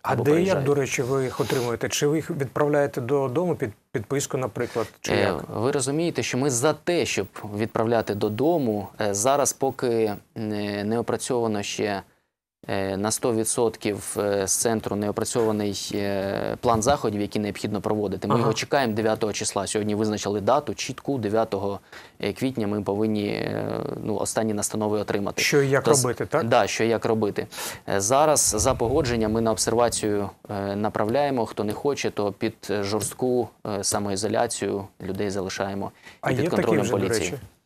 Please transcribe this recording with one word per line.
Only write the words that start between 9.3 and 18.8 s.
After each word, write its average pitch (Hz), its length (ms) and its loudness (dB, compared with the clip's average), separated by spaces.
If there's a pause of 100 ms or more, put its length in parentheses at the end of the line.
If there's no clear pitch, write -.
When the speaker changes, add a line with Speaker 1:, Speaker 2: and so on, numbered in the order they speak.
Speaker 2:
поки 117 600 0 (220)
не, 104 480 -4
не 110 160 0
опрацьовано 110 640 0
ще, 101 380 -2 (680)
е, 98 300 -2
на 104 140 0
сто 127 220 0
відсотків, 110 840 0
е, 101 300 2
з - 40 -2
центру 110 440 0
не 104 140 0
опрацьований, 107 840 0
е, 101 640 -2
план 117 200 4
заходів, 113 400 0
які 104 180 -4
необхідно 104 420 -4
проводити. 101 460 -2
Ми 110 60 2
Speaker 1:
Ага. 120 80 4
Speaker 2:
його 113 120 2
чекаємо 127 400 0